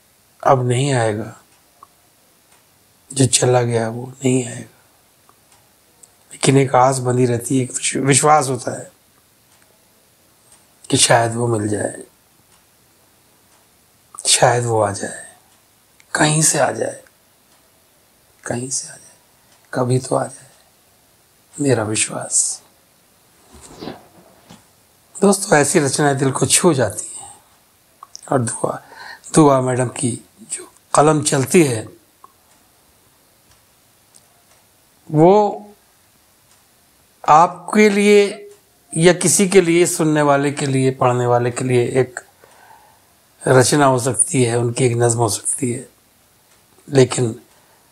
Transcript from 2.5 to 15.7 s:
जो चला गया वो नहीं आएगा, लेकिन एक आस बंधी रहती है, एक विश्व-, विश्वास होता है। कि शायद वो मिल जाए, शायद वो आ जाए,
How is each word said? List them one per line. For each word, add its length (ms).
जो 120
चला 360
गया 280
वो 180
नहीं 380
आएगा, 340
लेकिन 260
एक 180
आस 220
बंधी 280
रहती 320
है, 60
एक 80
विश्व-, 280
विश्वास 500
होता 300
है। 160
कि 80
शायद 380
वो 120
मिल 200
जाए, 360
शायद 380
वो 160
आ 100
जाए, 440